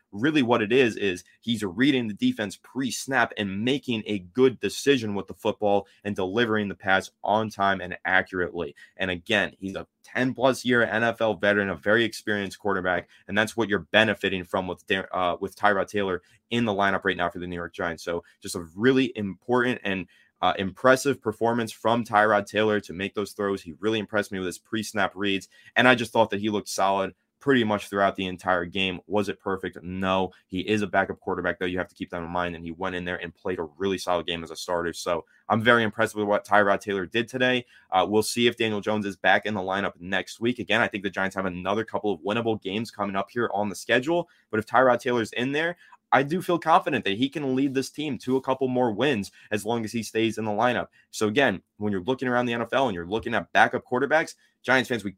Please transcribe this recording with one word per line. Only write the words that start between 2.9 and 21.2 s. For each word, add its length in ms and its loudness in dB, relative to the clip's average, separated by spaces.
and 280 -4
making 400 -2
a 140 -2
good 420 2
decision 520 0
with 140 -6
the 60 -12
football 520 0
and 100 -4
delivering 540 0
the 60 -10
pass 360 0
on 240 2
time 320 0
and 240 -10
accurately. 680 -2
And 160 -2
again, 480 -2
he's 160 -8
a 100 -10
ten 280 -2
plus 300 0
year 200 4
N 200 0
F 160 0
L 140 2
veteran, 360 2
a 60 -4
very 300 2
experienced 520 -4
quarterback, 520 -2
and 100 -4
that's 200 0
what 100 0
you're 240 -2
benefiting 540 2
from 200 -2
with 220 -8
Dar-, 260 -2
uh, 280 0
with 160 -6
Tyrod 320 2
Taylor 320 -2
in 120 0
the 100 0
lineup 300 2
right 140 0
now 120 0
for 100 -10
the 80 -8
New 100 -6
York 160 -8
Giants. 300 -6
So 200 -4
just 140 -10
a 100 -8
really 400 4
important 640 -2
and, 240 -4
uh, 160 2
impressive 640 2